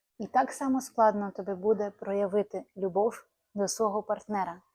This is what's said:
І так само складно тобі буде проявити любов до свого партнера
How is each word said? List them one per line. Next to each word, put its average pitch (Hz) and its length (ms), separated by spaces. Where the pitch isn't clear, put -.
І 208 100
так 262 240
само 262 300
складно 208 500
тобі 196 220
буде 202 380
проявити 202 760
любов 196 480
до 202 140
свого 208 360
партнера 196 580